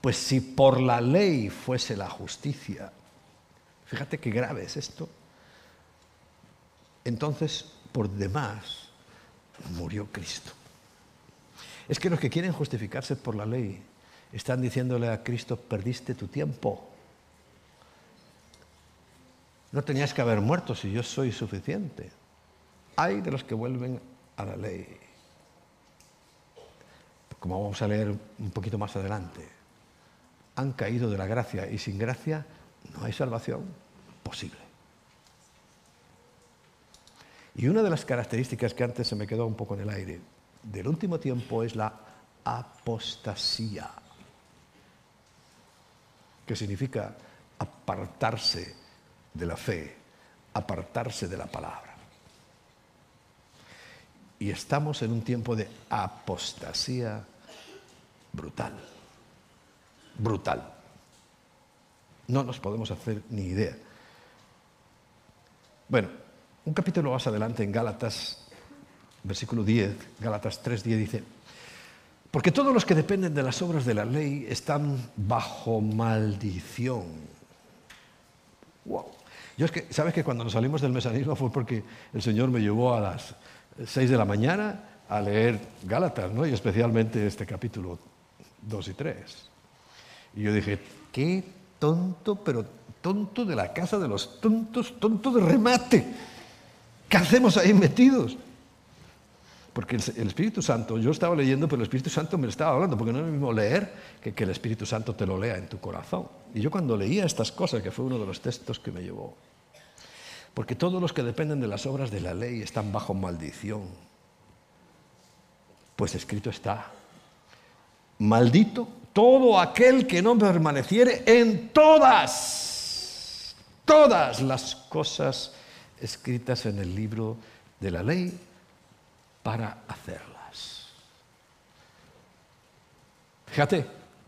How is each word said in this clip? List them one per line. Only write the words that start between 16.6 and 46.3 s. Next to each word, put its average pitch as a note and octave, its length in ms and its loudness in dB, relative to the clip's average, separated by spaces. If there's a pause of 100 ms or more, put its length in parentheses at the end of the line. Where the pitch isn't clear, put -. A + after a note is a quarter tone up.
No C#3 120 -4
tenías C#3 300 -2
que - 80 -2
haber A#2 180 4
muerto B2 360 0
si G2 160 -6
yo A2+ 120 -4
soy C3 280 -4
suficiente". C3 800 -8 (840)
Ay F#3+ 260 -2
de F3 100 -6
los C3+ 120 -6
que A2+ 120 -8
vuelven B2 440 -6 (380)
a G#2 80 -8
la G2+ 100 -10
ley. F#2 440 -10 (2500)
Como F#2 220 -6
vamos G#2 200 -6
a G#2+ 60 0
leer G#2 200 0 (320)
un G#2 120 -8
poquito G#2 260 -6
más G2+ 180 -6
adelante, G2 500 -8 (1080)
han C3+ 180 -2
caído A#2 360 -2
de G2+ 80 -2
la F#2+ 80 -4
gracia G#2+ 440 -4
y G#2+ 80 -6
sin G2 200 -8
gracia B2+ 480 -6 (480)
no - 100 -12
hay A2+ 80 -6
salvación A#2+ 540 -6 (560)
posible. - 380 -12 (3000)
Y A#2+ 120 0
una G#3+ 160 4
de G3 60 2
las D#3 160 -2
características A#2+ 680 -2
que B2 100 -2
antes A#2+ 240 -4
se A2 80 -4
me G#2 120 -6
quedó A2+ 180 -2
un A2 100 -4
poco G2+ 180 -8
en G2 80 -8
el G#2 80 -6
aire F2+ 320 -10 (400)
del G#2+ 260 -10
último E3 320 -4
tiempo A#2 440 -4
es A2+ 120 -6
la A2 180 -4 (520)
apostasía, A2 1400 -6 (2500)